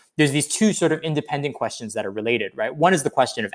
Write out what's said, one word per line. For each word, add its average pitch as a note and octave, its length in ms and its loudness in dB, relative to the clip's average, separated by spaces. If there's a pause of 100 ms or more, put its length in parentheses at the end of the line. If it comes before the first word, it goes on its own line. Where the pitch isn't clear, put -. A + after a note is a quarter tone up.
(180)
there's D3+ 140 4
these D3 160 0
two G#3+ 260 2
sort D#3+ 180 2
of D#3 100 0
independent D3 540 -4
questions A2+ 380 -6
that G#2+ 120 -4
are G2 60 -4
related, G#2+ 440 -2
right? A2+ 200 -4
One E3+ 180 4
is D3 100 0
the C#3+ 60 0
question B2 360 0
of F#2+ 100 -8